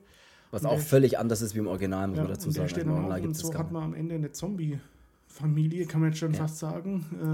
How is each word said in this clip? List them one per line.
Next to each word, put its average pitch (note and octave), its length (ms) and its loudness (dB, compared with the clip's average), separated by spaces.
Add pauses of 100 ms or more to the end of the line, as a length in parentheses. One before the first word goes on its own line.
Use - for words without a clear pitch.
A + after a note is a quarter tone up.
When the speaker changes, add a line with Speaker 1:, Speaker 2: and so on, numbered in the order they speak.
(520)
Speaker 1:
Was G#2+ 100 -4
Speaker 2:
Und A2 60 0
Speaker 1:
auch A#2+ 60 4
Speaker 2:
der D3+ 80 4
Speaker 1:
völlig C3+ 360 6
anders A2+ 240 2
ist G#2 140 -4
wie G#2+ 40 0
im G#2 80 0
Original, F#2+ 400 0
muss F#2+ 100 -2
Speaker 2:
ja, D#3 60 2
Speaker 1:
man F#2+ 100 -2
dazu - 160 -4
Speaker 2:
und - 60 0
der - 80 -2
Speaker 1:
sagen. - 60 0
Speaker 2:
steht F3 140 -2
Speaker 1:
Im D#3 60 0
Speaker 2:
dann D#3 80 2
Speaker 1:
Original F#3 160 0
Speaker 2:
auch, F3 100 -2
und E3 60 -2
Speaker 1:
gibt's D#3 100 -2
das E3+ 80 -4
Speaker 2:
so D#3+ 60 -4
Speaker 1:
gar E3+ 60 -4
Speaker 2:
hat D#3+ 80 -2
Speaker 1:
nicht. E3 60 -6
Speaker 2:
man D#3+ 100 -4
am D#3+ 100 -4
Ende E3 220 -4
eine D3+ 160 -4
Zombie-Familie, D#3 1600 -2
kann D#3+ 140 0
man D#3+ 100 4
jetzt D#3 80 -4
schon D#3 140 0
Speaker 1:
Ja. - 60 0
Speaker 2:
fast D#3 200 -4
sagen. F3 440 -4 (300)